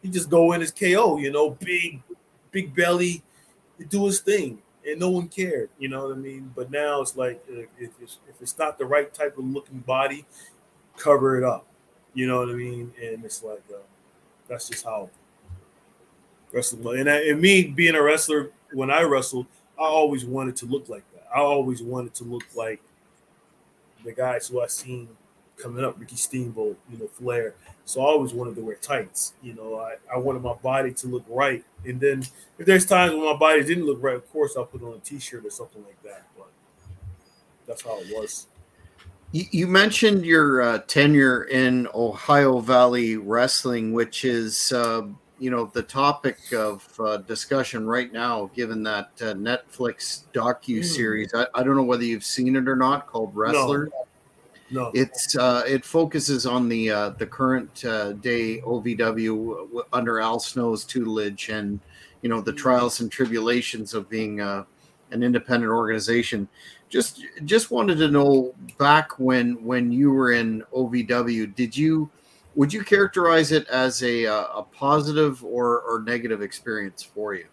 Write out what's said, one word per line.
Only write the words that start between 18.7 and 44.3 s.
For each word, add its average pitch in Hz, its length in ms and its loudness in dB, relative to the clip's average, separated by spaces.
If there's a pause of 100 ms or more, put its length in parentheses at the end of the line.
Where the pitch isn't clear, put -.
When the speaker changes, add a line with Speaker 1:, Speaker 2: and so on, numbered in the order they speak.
Speaker 1:
when 131 200 0
I 160 100 4
wrestled, 131 440 0 (300)
I 156 60 -4
always 151 420 2
wanted 127 340 -4
to 120 80 -12
look 131 220 -4
like 104 140 -12 (120)
that. - 200 -20
I 135 60 2
always 135 420 2
wanted 123 320 -8
to 123 100 -12
look 120 200 -10 (100)
like 113 260 -6 (1200)
the 117 80 -12
guys 123 340 -2
who 123 140 -4
I 120 80 -4
seen 123 400 -10 (480)
coming 123 280 -8
up, 117 140 -6
Ricky 117 180 -16
Steamboat, 113 600 -6 (120)
you 117 80 -18
know, 110 100 -12
Flair. 120 460 -6 (320)
So - 140 -6
I 135 40 0
always 139 300 2
wanted 120 220 -8
to 117 40 -12
wear 110 160 -10
tights. - 560 -6 (100)
You 120 120 -16
know, 110 240 -12
I, 113 180 -10 (160)
I 127 60 -2
wanted 127 240 -2
my 123 120 -6
body 131 400 -2
to - 120 -8
look 123 220 -6
right. 127 360 -2 (200)
And 127 140 -8
then 135 260 0 (340)
if 165 80 -2
there's 185 180 8
times 180 300 6
when 156 100 -2
my 151 120 2
body 156 280 6
didn't 165 220 0
look 131 160 -2
right, 131 140 0
of - 160 -12
course 147 240 0
I'll 123 100 -4
put 120 160 -16
on 117 120 -12
a 110 40 -18
t-shirt 123 480 -14
or 101 40 -10
something 107 340 -16
like 98 180 -20
that. 98 240 -20 (100)
But 95 120 -20 (1160)
that's 117 160 -12
how 113 180 -8
it 92 100 -14
was. 107 380 -8 (840)
Speaker 2:
You, 165 180 -4
you 175 160 0
mentioned 202 600 4
your, 147 360 6
uh, 117 240 2
tenure 139 580 6
in 127 500 2
Ohio 127 640 4
Valley 123 580 4
Wrestling, 113 760 0
which 113 320 -2
is, 117 480 0